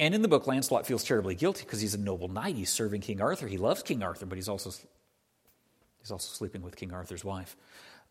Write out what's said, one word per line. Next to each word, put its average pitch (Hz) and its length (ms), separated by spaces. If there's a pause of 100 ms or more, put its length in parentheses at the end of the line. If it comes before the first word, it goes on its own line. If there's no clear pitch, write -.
and 156 140
in 214 80
the 226 60
book, 147 180
Lancelot 131 400
feels 120 180
terribly 98 300
guilty 185 320
'cause 107 160
he's 104 120
a 104 40
noble 95 300
knight. 117 280
He's 196 140
serving 104 320
King 98 180
Arthur. 139 280
He 98 100
loves 113 240
King 123 200
Arthur, 92 240
but 92 120
he's 92 100
also, 95 220 (1300)
he's 104 140
also - 200
sleeping 98 300
with 90 140
King 90 160
Arthur's 90 320
wife. 95 320 (540)